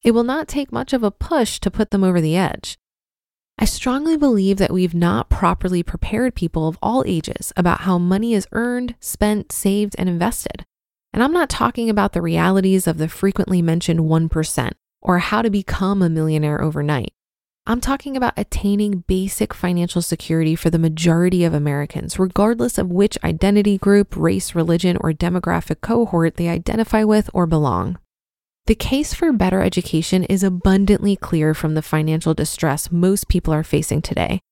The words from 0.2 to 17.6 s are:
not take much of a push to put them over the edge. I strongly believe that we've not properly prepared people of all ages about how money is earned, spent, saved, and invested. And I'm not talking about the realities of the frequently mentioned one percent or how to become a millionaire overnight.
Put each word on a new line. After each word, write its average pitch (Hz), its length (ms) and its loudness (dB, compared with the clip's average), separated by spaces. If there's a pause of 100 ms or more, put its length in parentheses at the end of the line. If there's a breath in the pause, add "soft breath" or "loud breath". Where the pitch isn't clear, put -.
not 277 240 -4
take 285 240 -4
much 240 200 -6
of 247 120 -2
a 202 80 0
push - 480 -2
to 190 100 -2
put 214 220 -2
them 196 100 2
over 180 180 2
the 156 160 0
edge. - 400 -4 (800)
I - 80 0
strongly 277 520 0
believe 208 400 2
that 190 160 0
we've 180 220 0
not 175 360 0
properly 180 540 0
prepared 233 500 -4
people 165 320 -2
of 165 160 -2
all 247 240 0
ages - 500 -4
about 180 260 2
how 180 160 0
money 196 360 0
is 190 160 -2
earned, 247 480 -4
spent, - 540 -2
saved, 202 440 0
and 185 120 0
invested. 175 580 -4 (460)
And 220 100 0
I'm 285 100 2
not 339 160 2
talking 233 400 -2
about 208 260 0
the 175 60 0
realities 185 680 2
of 160 100 -2
the 156 100 -2
frequently 190 540 0
mentioned 165 440 0
one 160 220 2
percent 156 480 -2 (240)
or 180 180 2
how 214 240 0
to 226 80 2
become 196 500 0
a 175 80 4
millionaire 156 540 0
overnight. 147 500 -2 (540)